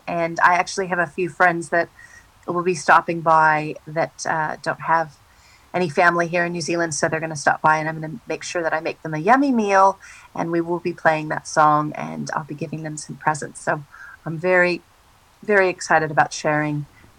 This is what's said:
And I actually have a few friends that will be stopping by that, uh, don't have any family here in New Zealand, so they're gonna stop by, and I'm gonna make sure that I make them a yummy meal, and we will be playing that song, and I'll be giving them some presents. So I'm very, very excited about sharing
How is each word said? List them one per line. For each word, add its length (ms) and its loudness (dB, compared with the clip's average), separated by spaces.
And 340 -4
I 140 4
actually 320 -2
have 120 -4
a 80 0
few 220 -4
friends 400 2
that 220 -2
will 160 -2
be 120 0
stopping 460 2
by 540 2
that, 380 -6
uh, 380 -4
don't 180 -6
have 380 -2
any 160 -2
family 360 2
here 200 -2
in 60 -6
New 100 -6
Zealand, 320 -2
so 120 -2
they're 140 -2
gonna 160 -8
stop 240 0
by, 160 4
and 100 -2
I'm 140 -6
gonna 260 -10
make 160 -6
sure 200 -6
that 100 -2
I 80 -2
make 220 -8
them 100 -8
a 60 -4
yummy 340 2
meal, 460 4
and 160 -4
we 120 0
will 160 -4
be 160 -6
playing 340 0
that 180 -6
song, 460 2
and 420 -8
I'll 100 -6
be 100 -12
giving 280 -10
them 140 -10
some 200 -14
presents. 440 -6
So 220 -4
I'm 140 -6
very, 420 2
very 260 4
excited 420 0
about 220 2
sharing 540 -2